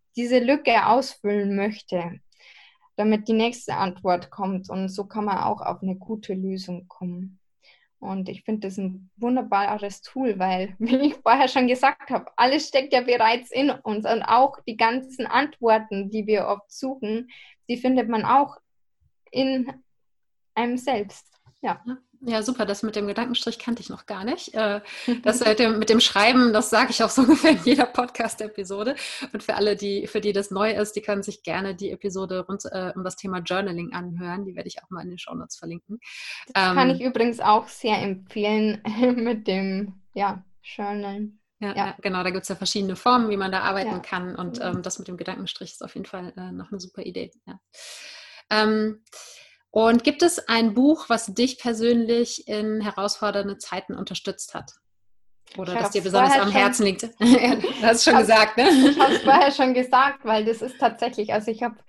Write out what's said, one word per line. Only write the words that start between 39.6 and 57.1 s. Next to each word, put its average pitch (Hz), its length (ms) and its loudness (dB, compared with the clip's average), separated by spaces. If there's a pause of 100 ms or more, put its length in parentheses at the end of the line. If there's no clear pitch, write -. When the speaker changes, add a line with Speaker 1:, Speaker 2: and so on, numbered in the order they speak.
Speaker 1:
ja, 196 300 -4 (200)
Journalen. 208 760 -8 (220)
Speaker 2:
Ja, 202 140 -6
Speaker 1:
Ja. 202 120 -2
Speaker 2:
ja, 190 140 -8
genau, 185 220 -4
da 185 60 -2
gibt's 185 200 -6
ja 190 60 -6
verschiedene 190 400 -4
Formen, 247 340 2
wie 202 80 -2
man 190 140 -4
da 190 100 -2
arbeiten 185 340 -2
Speaker 1:
Ja. 180 60 -8
Speaker 2:
kann. 180 340 -8
Und, 175 240 -8
Speaker 1:
Mhm. 180 180 -6
Speaker 2:
ähm, 180 60 -6
das 185 140 -8
mit 190 100 -14
dem 180 100 -12
Gedankenstrich 185 540 -12
ist - 120 -20
auf - 120 -16
jeden 196 100 -10
Fall, 180 320 -14
äh, 185 140 -14
noch 180 200 -14
eine 202 80 -10
super 185 260 -16
Idee. 180 260 -10 (140)
Ja. 190 140 -20 (920)
Ähm, 214 540 0 (680)
und 226 320 4
gibt 285 200 2
es - 240 0
ein 226 260 2
Buch, 285 360 4
was 226 180 0
dich 240 320 -2
persönlich 233 880 0
in 214 340 -4
herausfordernde 202 760 -4
Zeiten - 380 -10
unterstützt - 580 -10
hat? - 180 -12 (840)
Oder 180 160 -8
Speaker 1:
Ich 226 60 -4
Speaker 2:
das 208 120 -2
dir 202 100 -2
Speaker 1:
hab's - 20 -6
Speaker 2:
besonders 190 300 4
Speaker 1:
vorher 196 100 4
Speaker 2:
am 202 80 0
Speaker 1:
schon 196 100 4
Speaker 2:
Herzen 202 240 2
liegt? 190 180 -2
<laughs> 226 160 -12